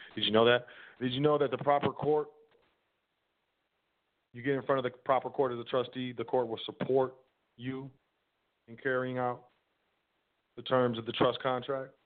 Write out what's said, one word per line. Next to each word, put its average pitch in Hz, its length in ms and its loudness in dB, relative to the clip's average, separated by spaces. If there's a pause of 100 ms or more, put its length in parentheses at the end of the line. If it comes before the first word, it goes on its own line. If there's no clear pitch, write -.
(140)
Did 107 100 -4
you 107 60 0
know 113 140 6
that? 120 220 4 (340)
Did 127 120 -2
you 131 80 -2
know 147 180 4
that 139 120 0
the 127 80 -2
proper 143 300 2
court, 147 400 0 (2000)
you 123 100 -14
get 139 120 0
in 131 80 -2
front 135 220 2
of - 0 -
the 123 200 -4
proper 131 260 2
court 131 220 0
as 120 60 -4
a 117 60 -6
trustee, 127 480 -4
the 117 120 -8
court 123 240 0
will 110 180 -6
support 131 480 0 (420)
you 131 340 -8 (760)
in 117 80 -18
carrying 127 420 -2
out 123 260 -4 (1120)
the 123 60 -14
terms 123 360 2
of 113 80 -8
the 120 60 -6
trust 120 300 0
contract? 131 480 -4 (160)